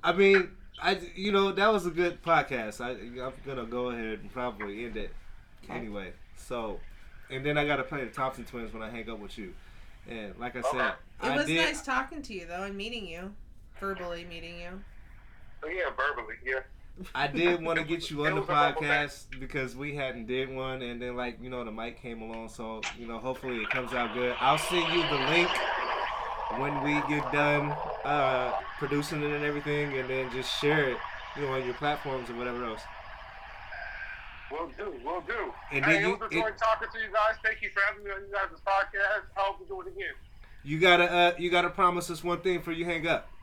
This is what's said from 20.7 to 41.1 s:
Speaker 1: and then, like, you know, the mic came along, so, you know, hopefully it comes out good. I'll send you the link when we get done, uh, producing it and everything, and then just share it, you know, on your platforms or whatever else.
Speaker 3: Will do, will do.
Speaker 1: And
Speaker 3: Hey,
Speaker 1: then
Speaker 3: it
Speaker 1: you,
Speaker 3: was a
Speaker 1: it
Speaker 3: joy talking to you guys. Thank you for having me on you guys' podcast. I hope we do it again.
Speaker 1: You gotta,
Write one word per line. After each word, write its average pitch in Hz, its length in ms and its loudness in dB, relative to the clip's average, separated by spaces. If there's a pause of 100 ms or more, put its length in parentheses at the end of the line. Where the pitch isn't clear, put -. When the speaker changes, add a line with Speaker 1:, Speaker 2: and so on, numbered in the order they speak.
Speaker 1:
and 120 180 -6
then, 123 160 -4
like, 123 240 -4
you 127 80 -10
know, 123 160 -4
the 110 60 -6
mic 113 320 -8
came 117 200 -8
along, 113 260 -8
so, 110 320 -8 (180)
you 117 80 -10
know, 117 120 -6
hopefully 127 440 -4
it 104 80 -2
comes 123 220 0
out 120 220 0
good. 123 260 2
I'll 143 180 6
send 165 340 2
you 170 100 6
the 143 280 2
link 175 180 6 (1120)
when 143 240 0
we 143 100 2 (160)
get 147 240 0
done, 147 380 4 (340)
uh, 131 480 4 (260)
producing 147 440 0
it 147 100 0
and 147 120 0
everything, 147 540 0
and 127 120 -2
then 131 220 0
just 127 280 -2
share 147 300 6
it, 113 80 -2 (380)
you 143 60 -4
know, 135 100 0
on 131 120 0
your 123 100 0
platforms 143 540 -2
or 123 60 -6
whatever 123 300 -2
else. 110 180 -4 (1700)
Speaker 3:
Will 151 260 -4
do, 202 160 -6 (100)
will 170 200 -2
do. 208 280 -4 (220)
Speaker 1:
And 139 120 2
Speaker 3:
Hey, 160 100 8
Speaker 1:
then 156 80 6
Speaker 3:
it 165 40 4
Speaker 1:
you, 185 60 4
Speaker 3:
was 202 80 -2
a - 60 -6
Speaker 1:
it - 60 -6
Speaker 3:
joy 170 260 2
talking 220 340 2
to 226 60 -8
you 220 120 -2
guys. 214 320 4
Thank 220 200 0
you 202 80 -4
for 196 180 0
having 208 160 -6
me 202 60 -6
on 196 100 -6
you 202 140 -12
guys' 190 320 -2
podcast. 196 560 2 (120)
I 196 60 0
hope 196 200 2
we - 60 -12
do 190 140 -8
it - 60 -8
again. 175 260 -8 (500)
Speaker 1:
You 147 160 -2
gotta, 175 320 8